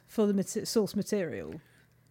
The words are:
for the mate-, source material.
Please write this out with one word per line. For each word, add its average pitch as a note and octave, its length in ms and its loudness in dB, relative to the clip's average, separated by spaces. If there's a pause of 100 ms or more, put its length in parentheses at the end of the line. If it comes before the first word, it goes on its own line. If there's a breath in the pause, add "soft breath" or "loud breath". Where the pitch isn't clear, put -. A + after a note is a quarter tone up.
for - 200 2
the G#3 60 4
mate-, G3 340 0
source G#3 280 2
material. D#3+ 640 -2 (520)